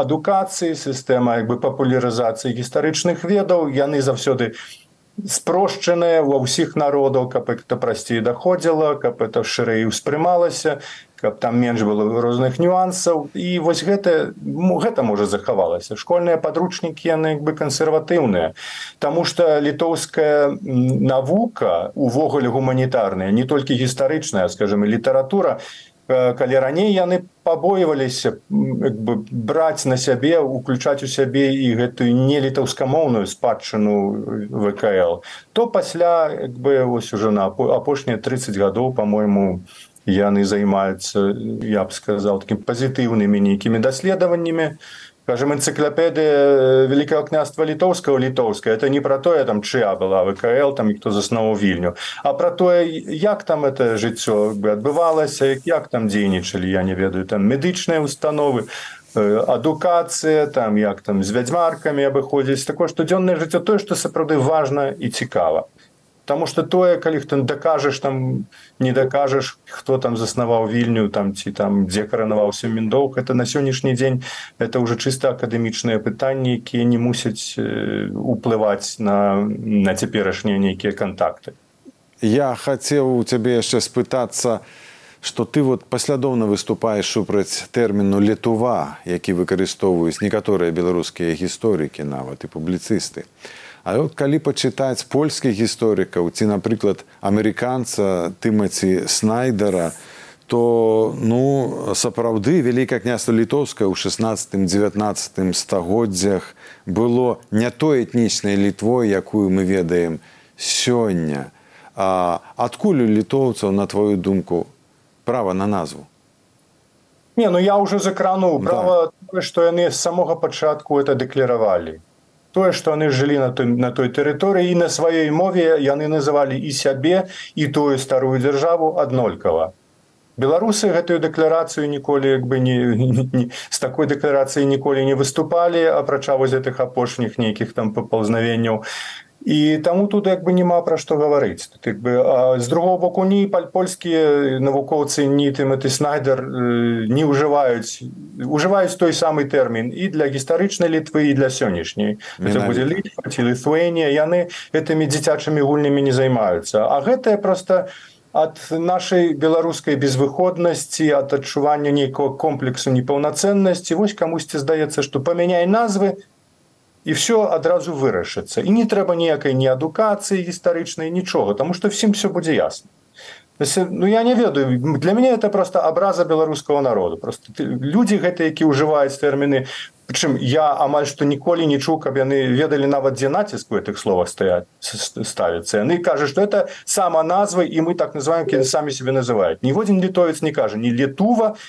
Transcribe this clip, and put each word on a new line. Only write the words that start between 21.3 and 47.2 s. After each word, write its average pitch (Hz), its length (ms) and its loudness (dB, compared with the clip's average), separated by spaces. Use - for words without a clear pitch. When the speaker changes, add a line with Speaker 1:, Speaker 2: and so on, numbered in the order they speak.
Speaker 1:
увогуле 135 580 0
гуманітарная, 127 800 0
не 120 140 2
толькі 139 280 0
гістарычная, 131 720 0
а, 87 40 -2
скажам, 101 360 0
і - 20 2
літаратура, 131 720 0
Э, 127 300 4
калі 131 240 2
раней 175 320 2
яны 180 280 2
пабойваліся, 156 960 0
м, 135 320 0
як 123 120 0
бы 110 360 -4
браць 151 540 -2
на 131 120 2
сябе, 139 420 2
уключаць 135 640 -2
у 135 40 -6
сябе 135 440 2
і 131 240 2
гэтую 120 400 0
нелітаўскамоўную 135 1120 0
спадчыну 107 680 0
В 107 220 -2
К 104 160 -2
Л, 101 360 2
то 220 140 0
пасля, 170 640 0
як 135 200 -8
бы, 127 340 2
вось 120 280 -2
уже 107 180 0
на 101 200 2
апо-, 131 240 0
апошнія 135 420 -2
трыццаць 123 380 -4
гадоў, 101 400 0
па-мойму, 104 640 0
яны 101 400 2
займаюцца, 98 880 0
я 104 160 0
б - 80 -6
сказаў, 101 480 -2
такім 107 240 -6
пазітыўнымі 117 800 0
нейкімі 101 400 0
даследаваннямі. 165 920 0
Кажам, 131 240 0
энцыклапедыя, 151 800 0
э, 135 560 6
Вялікага 147 400 2